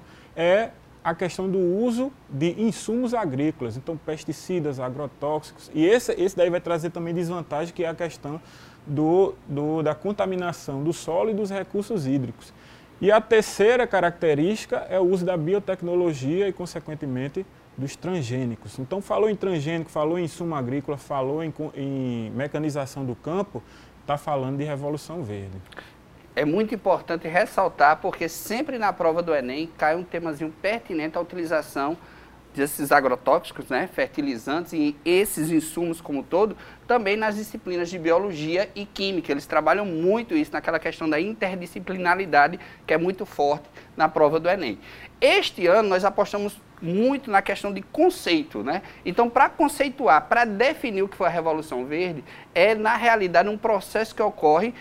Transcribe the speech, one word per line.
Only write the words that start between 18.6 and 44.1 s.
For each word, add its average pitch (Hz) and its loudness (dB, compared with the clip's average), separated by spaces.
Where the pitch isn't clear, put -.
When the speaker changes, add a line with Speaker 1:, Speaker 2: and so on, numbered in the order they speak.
Speaker 1:
Então, 135 -6
falou 214 0
em 208 0
transgênico, 165 -4
falou 160 -2
em 175 -2
insumo 165 -6
agrícola, 139 -4
falou 139 -4
em 160 -6
co-, 151 -8
em 131 -4
mecanização 143 -6
do 123 -6
campo, 175 -6
tá 143 -2
falando 139 -2
de 147 -4
Revolução 151 -6
Verde. 98 -10
Speaker 2:
É 139 0
muito 208 0
importante 170 -2
ressaltar, 165 4
porque 170 -4
sempre 262 -6
na 208 0
prova 170 0
do 165 -2
enem 143 -2
cai 156 2
um 180 -4
temazinho 160 -6
pertinente 190 -4
à 175 -2
utilização 165 -4
desses 143 -2
agrotóxicos, 139 2
né, 143 -2
fertilizantes 139 -4
e 147 0
esses 175 2
insumos 165 -2
como 143 -6
um - -4
todo, 196 2
também 214 2
nas 220 -2
disciplinas 180 -6
de 180 -8
biologia 170 0
e 202 -10
química. 196 -4
Eles 143 -4
trabalham 160 2
muito 185 0
isso 151 0
naquela 160 0
questão 165 -4
da 151 2
interdisciplinaridade, 185 0
que 160 2
é 156 4
muito 185 -2
forte 147 -2
na 156 4
prova 156 4